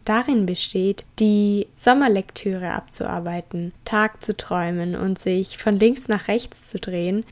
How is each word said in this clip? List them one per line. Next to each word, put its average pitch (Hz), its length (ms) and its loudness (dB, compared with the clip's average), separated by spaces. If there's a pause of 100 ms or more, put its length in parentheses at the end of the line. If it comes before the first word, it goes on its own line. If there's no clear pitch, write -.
darin 226 400 2
besteht, 185 580 -2 (140)
die 208 560 4
Sommerlektüre 196 1000 2
abzuarbeiten, 175 1000 -6 (120)
Tag 214 380 0
zu 202 140 -4
träumen 175 580 -2
und 190 220 -2
sich 185 400 -2
von 208 220 2
links 240 280 4
nach 208 200 -2
rechts - 400 -4
zu - 120 -4
drehen, 185 520 -2